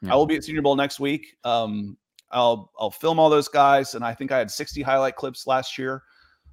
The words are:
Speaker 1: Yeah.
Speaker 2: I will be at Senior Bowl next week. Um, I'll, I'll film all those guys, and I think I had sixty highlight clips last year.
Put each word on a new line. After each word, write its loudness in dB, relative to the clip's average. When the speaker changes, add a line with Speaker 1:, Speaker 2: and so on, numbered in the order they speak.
Speaker 1:
Yeah. -2
Speaker 2:
I 6
will 4
be 0
at -4
Senior -6
Bowl 4
next -2
week. -6
Um, -4
I'll, 0
I'll -2
film -2
all 8
those 4
guys, 4
and -8
I -6
think -8
I 2
had -2
sixty -10
highlight 0
clips -10
last -2
year. -8